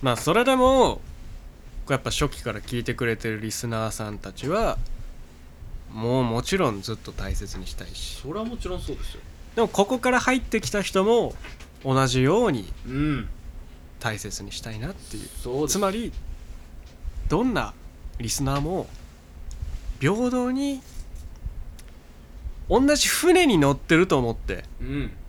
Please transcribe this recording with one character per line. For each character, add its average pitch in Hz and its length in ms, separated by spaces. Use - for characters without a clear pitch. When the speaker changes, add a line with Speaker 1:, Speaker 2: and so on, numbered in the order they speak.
Speaker 1:
ま 131 120
あ、 - 40
そ 147 160
れ 233 100
で 262 120
も、 254 400
こ - 60
う - 40
や 123 60
っ - 20
ぱ - 80
初 143 180
期 - 160
か 113 100
ら 104 60
聞 123 200
い 117 40
て 117 120
く 123 100
れ 117 100
て 113 140
る 110 100
リ 110 120
ス - 160
ナ 110 220
ー - 20
さ 107 180
ん 104 80
た 95 160
ち - 140
は、 185 300
も 117 280
う - 20
も 117 180
ち 190 160
ろ 156 140
ん 98 100
ず 110 120
っ 107 40
と - 140
大 98 240
切 98 240
に 92 80
し - 80
た 95 100
い 87 40
し。 - 320
Speaker 2:
そ 135 120
れ 202 60
は 220 60
も 233 120
ち - 100
ろ 180 100
ん - 40
そ - 120
う - 20
で - 80
す - 100
よ。 - 80
Speaker 1:
で 226 60
も 226 60
こ - 180
こ 254 140
か 254 120
ら 247 80
入 262 180
っ 240 40
て - 180
き - 100
た 208 120
人 190 220
も 214 320
同 135 240
じ 127 160
よ 202 240
う 185 40
に 110 200
Speaker 2:
う - 20
ん。 135 400
Speaker 1:
大 110 180
切 98 260
に 101 80
し - 100
た 113 100
い 107 80
な 131 120
っ - 40
て - 220
い - 60
う。 - 60
Speaker 2:
そ 131 160
う - 40
で 147 40
す。 - 60
Speaker 1:
つ 190 60
ま 196 120
り、 214 200
ど 175 140
ん 254 100
な 113 200
リ 117 120
ス - 120
ナ 139 160
ー 143 40
も 160 260
平 220 320
等 247 180
に 269 320
同 208 80
じ - 140
船 349 380
に 220 100
乗 143 140
っ 135 60
て 165 200
る 185 100
と 165 100
思 117 140
っ 110 40
て 90 280
Speaker 2:
う 127 60
ん。 139 260